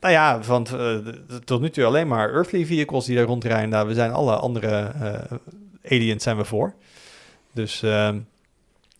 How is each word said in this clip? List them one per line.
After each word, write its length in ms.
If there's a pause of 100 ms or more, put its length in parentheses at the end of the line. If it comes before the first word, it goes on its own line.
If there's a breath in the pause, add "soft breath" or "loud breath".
Nou 120
ja, 280
want, 320
eh, 240
d-, 320
d-, 180
tot 140
nu 100
toe 140
alleen 240
maar 240
Earthly 340
vehicles 380
die 120
daar 80
rondrijden. 440
Nou, 200
we 60
zijn 180
alle 240
andere, 420
eh, 600 (540)
aliens 300
zijn 140
we 80
voor. 300 (800 soft breath)
Dus, 300
ehm, 360 (800)